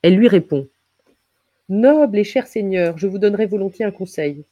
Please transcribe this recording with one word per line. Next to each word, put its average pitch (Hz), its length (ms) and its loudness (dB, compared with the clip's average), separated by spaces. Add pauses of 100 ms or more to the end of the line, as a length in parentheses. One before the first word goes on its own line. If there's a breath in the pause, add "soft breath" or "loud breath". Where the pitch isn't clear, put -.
Elle 180 160 4
lui 233 120 6
répond, « 151 380 0 (1000)
Noble 240 500 2
et 208 60 2
cher 247 220 -4
seigneur, 185 500 -4
je 170 100 -6
vous 196 120 -6
donnerai 208 260 0
volontiers 196 400 -6
un 202 60 -4
conseil. 151 600 -10